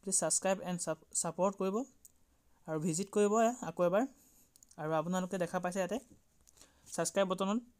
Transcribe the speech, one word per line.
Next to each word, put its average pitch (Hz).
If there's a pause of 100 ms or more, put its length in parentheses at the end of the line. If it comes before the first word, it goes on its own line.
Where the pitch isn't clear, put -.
প্লিজ 190
ছাবস্ক্ৰাইব 190
এণ্ড 180
ছাপ-, -
ছাপৰ্ট 180
কৰিব 190 (920)
আৰু 160
ভিজিট 170
কৰিব 208
এ-, 233
আকৌ 170
এবাৰ। 185 (760)
আৰু 156
আপোনালোকে 180
দেখা 175
পাইছে 180
ইয়াতে, 190 (920)
ছাবস্ক্ৰাইব 190
বটনত 196 (200)